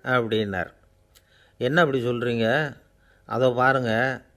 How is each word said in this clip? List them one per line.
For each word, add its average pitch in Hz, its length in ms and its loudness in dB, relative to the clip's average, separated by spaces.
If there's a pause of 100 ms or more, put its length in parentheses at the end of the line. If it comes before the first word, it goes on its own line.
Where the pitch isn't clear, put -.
அப்படின்னார். 110 680 -2 (880)
"என்ன 139 220 0
அப்படி 135 240 0
சொல்றீங்க? 120 720 -2 (480)
அதோ 123 280 0
பாருங்க, 127 720 0 (140)